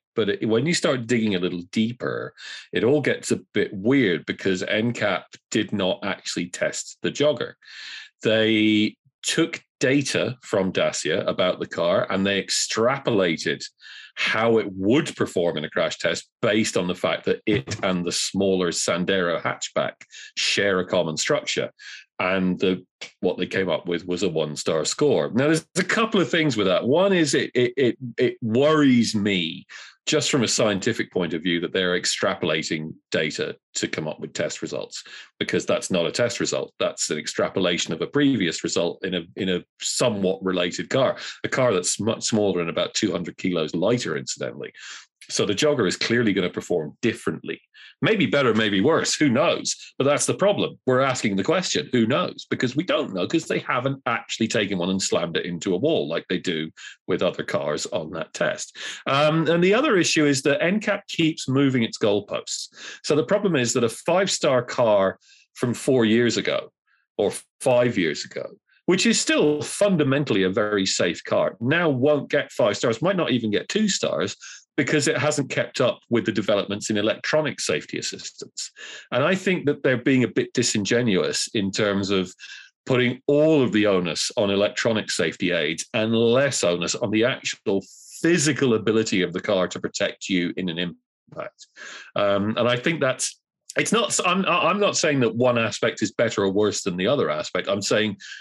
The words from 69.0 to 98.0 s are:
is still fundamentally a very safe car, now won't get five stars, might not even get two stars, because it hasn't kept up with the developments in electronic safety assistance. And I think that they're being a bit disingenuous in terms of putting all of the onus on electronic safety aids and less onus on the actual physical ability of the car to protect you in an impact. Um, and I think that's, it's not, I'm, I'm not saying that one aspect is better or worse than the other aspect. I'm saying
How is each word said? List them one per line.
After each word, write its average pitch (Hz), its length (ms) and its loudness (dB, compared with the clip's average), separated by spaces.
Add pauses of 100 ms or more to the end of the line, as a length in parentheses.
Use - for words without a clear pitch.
is 220 140 4
still 151 420 2
fundamentally 143 800 2
a 92 80 2
very 104 360 0
safe 90 360 -2
car, 95 380 0
now 160 280 0
won't 135 420 2
get 143 200 0
five 104 280 0
stars, 120 240 0
might 190 140 2
not 170 140 -2
even 117 200 0
get 101 180 -2
two 214 200 2
stars, - 480 -2 (400)
because 147 320 2
it 143 100 2
hasn't 143 320 0
kept - 320 -2
up 117 260 0
with 113 160 0
the 107 80 0
developments 101 560 0
in 107 80 0
electronic 110 640 -2
safety - 380 -4
assistance. - 720 -10 (420)
And 127 100 2
I 175 120 2
think 185 320 -2
that 143 160 0
they're 131 160 2
being 127 260 4
a - 40 2
bit - 260 -2
disingenuous 104 960 0
in 98 180 -2
terms 101 380 0
of 95 240 0 (540)
putting 123 400 2
all 147 360 4
of 104 100 0
the 104 140 4
onus 90 520 0
on 104 100 2
electronic 101 600 0
safety 87 400 -2
aids 82 420 -2
and 113 240 0
less 123 480 2
onus 87 300 0
on 113 160 -4
the 110 140 2
actual 107 600 -2 (380)
physical 147 500 2
ability 107 480 2
of 85 140 0
the 90 60 -4
car 92 280 0
to - 120 -10
protect - 500 -6
you 87 260 0
in 92 140 -4
an 82 80 -6
impact. - 880 -10 (500)
Um, 101 400 2
and 117 100 2
I 123 100 2
think 160 240 -2
that's, - 380 -2 (380)
it's 156 160 0
not, 220 320 0
I'm, 185 220 0
I'm 170 340 2
not 175 160 2
saying 147 240 2
that 113 160 2
one 120 220 4
aspect 113 420 -2
is 107 120 -2
better 110 300 0
or 95 100 2
worse 101 320 2
than 90 120 -4
the 92 120 0
other 123 200 2
aspect. 76 400 -4
I'm 101 140 0
saying 107 340 0 (240)